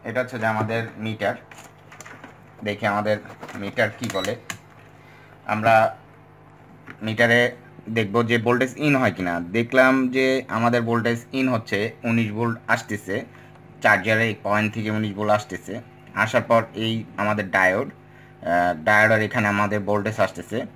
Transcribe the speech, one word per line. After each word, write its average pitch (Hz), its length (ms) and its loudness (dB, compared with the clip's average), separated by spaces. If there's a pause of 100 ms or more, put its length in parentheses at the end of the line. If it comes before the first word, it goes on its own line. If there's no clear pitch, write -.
এটা 113 180 -6
হচ্ছে 123 180 -6
যে 110 60 -2
আমাদের 110 380 -2 (140)
মিটার, 107 380 -4 (1300)
দেখি 104 300 -4
আমাদের 104 240 0 (380)
মিটার 101 420 -2
কি 117 160 -8
বলে। 95 220 -4 (1080)
আমরা 110 520 4 (1040)
মিটারে 117 500 4 (380)
দেখব 110 400 2
যে 120 80 4
ভোল্টেজ 123 400 2
ইন 143 180 2
হয় 127 160 2
কিনা। 87 280 -2 (180)
দেখলাম 131 580 4
যে 131 280 2 (140)
আমাদের 117 240 2
ভোল্টেজ 117 500 0
ইন 131 160 -2
হচ্ছে, 110 440 -2 (120)
উনিশ 117 280 0
ভোল্ট 117 360 -4
আসতেছে, 110 580 -4 (580)
চার্জারে 110 600 4
পয়েন্ট 104 300 0
থেকে 110 180 -4
উনিশ 107 260 -2
ভোল্ট 104 140 0
আসতেছে। 104 500 -4 (340)
আসার 110 260 2
পর 113 200 4 (120)
এই 113 300 -4 (140)
আমাদের 104 340 -2
ডায়োড, 95 360 2
আহ, - 840 -4 (140)
ডায়োডের 107 340 4
এখানে 107 260 0
আমাদের 104 320 0
ভোল্টেজ 101 400 -2
আসতেছে। 101 460 -2 (100)